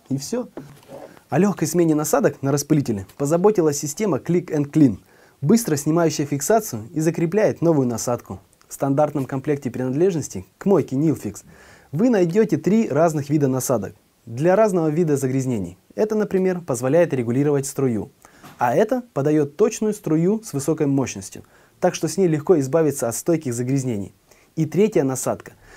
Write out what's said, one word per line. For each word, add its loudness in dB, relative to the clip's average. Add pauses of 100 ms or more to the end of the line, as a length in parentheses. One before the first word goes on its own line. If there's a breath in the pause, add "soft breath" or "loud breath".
и -2
всё. -6 (840 loud breath)
О 0
лёгкой 2
смене 2
насадок 0
на 0
распылителе 0 (100)
позаботилась 2
система -4
Click -2
and -4
Clean. 4 (440 soft breath)
Быстро 2
снимающая 0
фиксацию -2
и -4
закрепляет 0
новую 4
насадку. -6 (280)
В -18
стандартном 0
комплекте -4
принадлежностей -2 (120)
к -10
мойке 2
Nilfisk -2 (480 loud breath)
вы 0
найдёте 2
три 2
разных 0
вида 2
насадок -2 (300)
для 0
разного 2
вида 2
загрязнений. -2 (180)
Это, 0
например, 0
позволяет 2
регулировать 0
струю. -2 (460 loud breath)
А 0
это 0 (100)
подаёт 0
точную 0
струю 0
с -14
высокой 0
мощностью, -4 (360 soft breath)
так 2
что -4
с -4
ней 4
легко 4
избавиться 0
от -4
стойких -2
загрязнений. -2 (420 soft breath)
И 0
третья 2
насадка. -4 (240 loud breath)